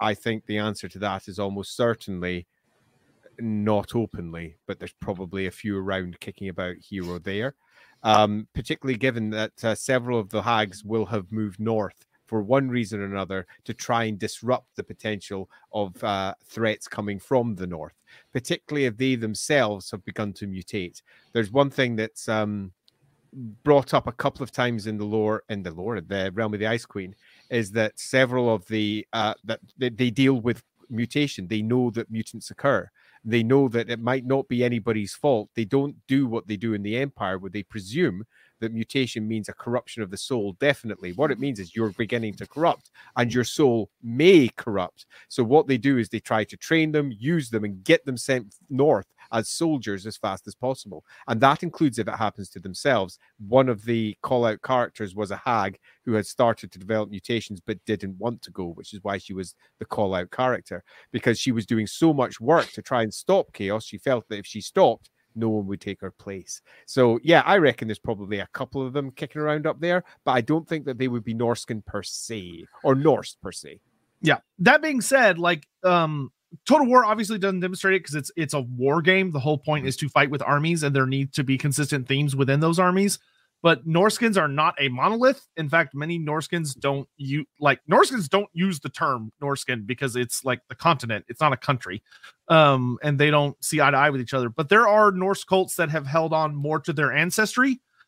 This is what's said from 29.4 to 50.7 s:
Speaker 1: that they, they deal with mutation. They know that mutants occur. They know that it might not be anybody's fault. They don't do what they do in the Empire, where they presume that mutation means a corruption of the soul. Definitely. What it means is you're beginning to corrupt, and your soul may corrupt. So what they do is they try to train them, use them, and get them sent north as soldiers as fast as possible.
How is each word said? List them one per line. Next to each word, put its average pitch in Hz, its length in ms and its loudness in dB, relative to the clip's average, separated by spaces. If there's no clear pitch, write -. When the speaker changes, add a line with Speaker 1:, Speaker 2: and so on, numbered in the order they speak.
Speaker 1:
that 110 160 -6
they, 131 100 -2
they 123 220 0
deal 135 300 4
with 117 220 -4
mutation. 120 580 -4
They 107 160 -2
know 120 280 2
that 110 200 -6
mutants 110 400 -10
occur. 113 400 0
They 113 200 0
know 131 260 4
that 113 220 -2
it 117 100 -6
might 123 240 -2
not 135 240 -2
be 120 160 0
anybody's 113 500 -2
fault. 117 400 0
They 113 120 -2
don't 139 280 0
do 135 180 2
what 113 220 -6
they 107 80 -4
do 113 160 -2
in 101 100 -4
the 104 140 -4
Empire, 110 420 -4
where 95 120 -12
they 101 120 -8
presume 107 640 -4
that 113 120 -6
mutation 113 540 -4
means 110 220 -6
a - 60 -12
corruption 120 480 -6
of 95 80 -8
the 98 80 -12
soul. 101 400 -4
Definitely. 107 540 -2
What 139 180 0
it 113 80 -4
means 131 200 -4
is 90 160 -12
you're 110 180 0
beginning 113 420 -4
to 98 120 -16
corrupt, 151 440 -2
and 120 160 2
your 123 120 2
soul 120 460 2
may 135 540 8
corrupt. 95 500 -4
So - 160 -2
what 131 220 6
they 131 120 0
do 135 200 2
is 110 100 -2
they 113 120 -6
try 110 240 0
to - 140 -20
train 160 340 0
them, 147 260 0
use 139 320 -2
them, 110 140 -2
and 98 200 -8
get 165 200 4
them 131 140 -6
sent 123 360 -4
north 131 380 2
as 113 160 -2
soldiers 110 580 -4
as 110 120 -12
fast 95 280 -6
as 104 80 -16
possible. 107 500 -8